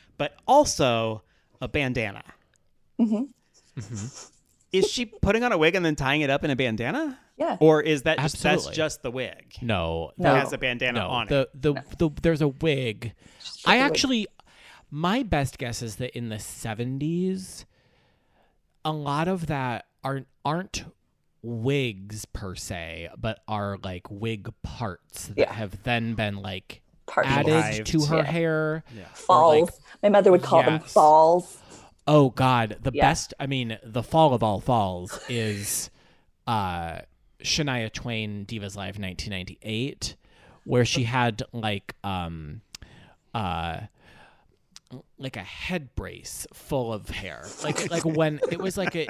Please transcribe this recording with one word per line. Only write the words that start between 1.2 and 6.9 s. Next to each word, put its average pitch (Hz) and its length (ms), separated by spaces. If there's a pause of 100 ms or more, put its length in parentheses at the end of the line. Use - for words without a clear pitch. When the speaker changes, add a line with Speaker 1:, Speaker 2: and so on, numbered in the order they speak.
Speaker 1:
a 127 80
bandana. 117 560 (760)
Speaker 2:
Mm-hmm. 220 240 (560)
Speaker 3:
Mm-hmm. 107 460 (460)
Speaker 1:
Is 381 200
she 240 160
putting 214 360
on 240 80
a 190 60
wig 160 160
and 185 100
then 156 120
tying 143 260
it 139 80
up 139 140
in 151 80
a 131 40
bandana? 135 640 (200)